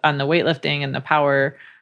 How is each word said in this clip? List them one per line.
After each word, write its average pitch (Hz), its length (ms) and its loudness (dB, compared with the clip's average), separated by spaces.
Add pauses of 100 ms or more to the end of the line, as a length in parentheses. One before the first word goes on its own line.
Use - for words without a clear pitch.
on 147 140 2
the 139 80 -2
weightlifting 147 560 0
and 139 120 -4
the 135 60 -4
power 143 560 0 (260)